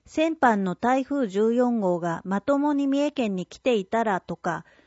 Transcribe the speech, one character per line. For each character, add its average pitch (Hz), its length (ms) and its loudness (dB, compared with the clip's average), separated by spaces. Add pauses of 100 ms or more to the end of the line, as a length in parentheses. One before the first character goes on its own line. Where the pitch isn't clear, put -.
先 320 300 0
般 233 220 4
の 185 180 -2
台 254 280 0
風 277 220 -2
十 208 260 0
四 240 280 2
号 180 180 2
が 170 260 -4
ま 196 160 -2
と 285 160 0
も 294 160 0
に 277 140 0
三 277 140 0
重 294 100 0
県 226 240 -2
に 180 100 -6
来 - 140 -20
て 247 160 0
い 196 100 0
た 226 200 -2
ら 196 160 -2
と - 160 -10
か、 165 280 -6 (220)